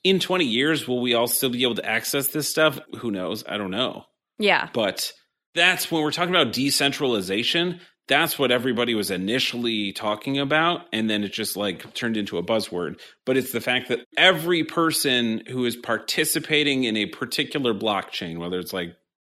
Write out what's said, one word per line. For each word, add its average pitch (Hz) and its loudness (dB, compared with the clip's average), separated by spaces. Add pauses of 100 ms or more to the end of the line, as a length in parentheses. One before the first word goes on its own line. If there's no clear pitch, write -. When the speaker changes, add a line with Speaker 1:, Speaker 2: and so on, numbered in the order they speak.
Speaker 1:
in 185 6
twenty 180 2
years, 131 2
will 123 0
we 123 2
all 117 4
still 127 0
be 120 -2
able 117 2
to 107 -4
access 113 0
this 147 -2
stuff? 156 2 (200)
Who 120 -4
knows? 95 -4
I 101 -4
don't 101 -4
know. 110 -4 (340)
Speaker 2:
Yeah. 196 2
Speaker 1:
But 104 0 (420)
that's 175 2
when 160 2
we're 151 2
talking 175 0
about 143 4
decentralization. 139 0 (280)
That's 147 2
what 131 4
everybody 120 2
was 101 0
initially 110 -2
talking 110 -2
about. 156 2
And 110 0
then 107 2
it 98 -4
just, 107 -4
like, 98 -4
turned 113 -2
into 101 -4
a 85 -2
buzzword. 90 -2 (260)
But 131 2
it's - -2
the 117 -2
fact 123 -2
that 120 0 (160)
every 170 4
person 123 0
who 127 -2
is 113 -2
participating 147 0
in 110 -2
a 104 0
particular 127 -4
blockchain, 98 -4
whether 90 -4
it's, 90 -8
like, 87 -6 (340)